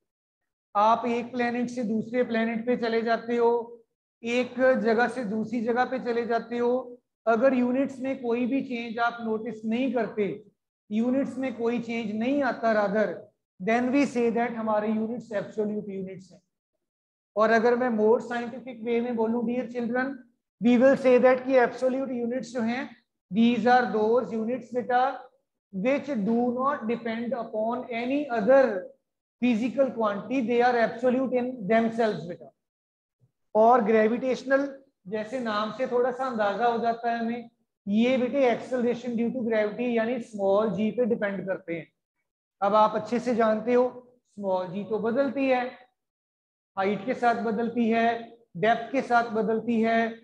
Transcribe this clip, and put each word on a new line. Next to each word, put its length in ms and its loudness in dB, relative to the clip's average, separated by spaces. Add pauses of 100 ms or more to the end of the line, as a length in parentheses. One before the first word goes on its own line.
(760)
आप 300 4
एक 260 -4
planet 380 -2
से 140 -6
दूसरे 400 -2
planet 420 -2
पे 120 0
चले 240 0
जाते 340 -2
हो, 480 0 (400)
एक 360 -2
जगह 480 4
से 160 -6
दूसरी 380 -4
जगह 240 0
पे 140 -4
चले 260 -2
जाते 320 -4
हो, 420 -2 (280)
अगर 260 4
units 460 0
में 220 -6
कोई 240 -2
भी 160 0
change 380 -8
आप 220 -2
notice 440 -6
नहीं 280 0
करते, 520 -4 (460)
units 460 0
में 200 -6
कोई 220 -2
change 360 -6
नहीं 280 0
आता 300 0
rather, 580 -2 (280)
then 320 0
we 140 4
say 260 0
that 200 0
हमारे 360 -2
units 440 -4
absolute 580 -4
units 420 -10
हैं। 100 -20 (960)
और 140 4
अगर 260 4
मैं 140 0
more 300 4
scientific 600 -8
way 220 -2
में 140 -4
बोलूं 300 0
dear 260 -4
children, 520 -4 (400)
we 140 6
will 200 8
say 220 6
that 260 4
कि 100 2
absolute 560 2
units 420 -4
जो 80 -2
हैं, 360 -4 (360)
these 340 4
are 260 6
those 400 2
units 400 -6
बेटा 460 0 (540)
which 340 0
do 320 0 (120)
not 360 -2
depend 460 -4
upon 580 -4
any 380 -4
other 580 4 (540)
physical 500 2
quantity, 500 -2
they 200 2
are 160 4
absolute 540 0
in 140 0 (220)
themselves 600 0
बेटा। 240 -14 (1040)
और 280 8
gravitational, 1000 2 (240)
जैसे 320 -6
नाम 320 -2
से 160 -4
थोड़ा 240 0
सा 140 -4
अंदाजा 420 0
हो 120 0
जाता 320 -2
है 80 -2
हमें, 300 -6 (380)
ये 300 4
बेटे 380 2
acceleration 600 -4
due 200 -2
to 120 -4
gravity 500 -2
यानी 220 -2
small 500 0
जी 220 -2
पे 140 0
depend 420 -2
करते 260 -6
हैं। 180 -10 (680)
अब 140 2
आप 200 6
अच्छे 240 -2
से 160 -2
जानते 380 2
हो 440 0
small 500 -4
जी 160 -6
तो 160 -4
बदलती 480 0
है, 240 0 (1080)
Height 280 -2
के 80 -2
साथ 300 0
बदलती 460 0
है, 480 0 (200)
depth 340 0
के 100 0
साथ 300 2
बदलती 500 0
है, 280 2 (140)